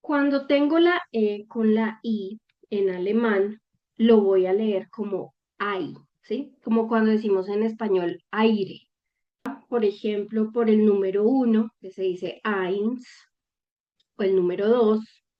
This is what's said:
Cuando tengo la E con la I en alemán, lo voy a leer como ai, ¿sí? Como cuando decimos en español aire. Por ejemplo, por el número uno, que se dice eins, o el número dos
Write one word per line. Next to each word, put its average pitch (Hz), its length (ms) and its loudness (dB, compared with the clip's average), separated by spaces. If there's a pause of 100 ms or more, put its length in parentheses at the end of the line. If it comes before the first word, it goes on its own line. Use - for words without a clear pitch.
Cuando 277 460 -2
tengo 294 320 2
la 349 220 4 (120)
E 208 340 -2
con 220 280 0
la 220 280 -2
I 214 380 -6 (300)
en 196 200 -2
alemán, 208 720 -2 (360)
lo 226 240 6
voy 190 260 2
a 185 60 -2
leer 214 380 -2
como 202 440 -8 (240)
ai, - 360 -6 (280)
¿sí? 262 420 -8
Como 226 240 0
cuando 220 220 2
decimos 208 380 0
en 208 140 -2
español 190 680 -2
aire. 214 580 0 (800)
Por 233 160 -2
ejemplo, 208 680 -2
por 233 160 0
el 214 160 4
número 202 400 2
uno, 226 460 2 (100)
que 190 100 -16
se 190 120 -12
dice 185 420 -6
eins, 202 640 -4 (1080)
o - 60 -6
el 190 140 0
número 185 320 0
dos 220 320 4 (400)